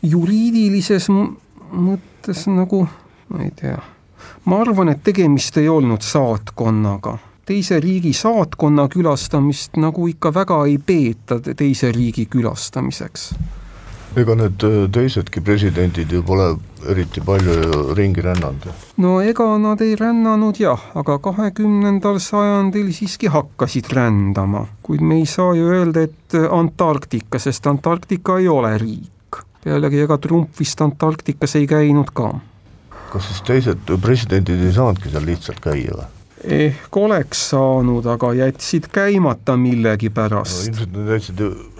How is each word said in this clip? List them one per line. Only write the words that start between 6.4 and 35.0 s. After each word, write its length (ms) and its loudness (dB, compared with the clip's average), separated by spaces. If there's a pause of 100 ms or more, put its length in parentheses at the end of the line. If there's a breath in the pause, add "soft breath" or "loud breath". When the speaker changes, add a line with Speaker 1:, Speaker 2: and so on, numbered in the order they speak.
Speaker 1:
Teise 360 0
riigi 320 0
saatkonna 760 2
külastamist 920 -2
nagu 240 0
ikka 280 -2
väga 360 0
ei 80 2
peeta 640 -2
te-, 160 -6
teise 320 2
riigi 400 -2
külastamiseks. 1000 -4 (840 loud breath)
Speaker 2:
Ega 220 4
need, 260 0
äh, 240 4
teisedki 560 0
presidendid 720 2
ju 100 0
pole 220 2 (420)
eriti 320 -2
palju 320 2
ju 280 2 (180)
ringi 260 2
rännanud. 400 -2 (380)
Speaker 1:
No 180 2
ega 240 0 (160)
nad 240 0
ei 140 2
rännanud 580 2
jah, 240 0 (160)
aga 240 -2
kahekümnendal 1000 0
sajandil 760 0
siiski 320 -4
hakkasid 640 -2
rändama. 680 2 (200)
Kuid 220 0
me 160 4
ei 80 2
saa 300 0
ju 100 2
öelda, 380 2
et, 280 -10
äh, 140 4
Antarktika, 920 0
sest 240 -4
Antarktika 760 0
ei 80 4
ole 300 2
riik. 640 -8 (240)
Pealegi 400 0
ega 120 2
Trump 400 0
vist 220 -4
Antarktikas 800 -2
ei 60 2
käinud 480 2
ka. 180 -2 (800)
Speaker 2:
Kas 160 -6
siis 140 -10
teised 420 0 (160)
presidendid 640 2
ei 80 4
saanudki 400 0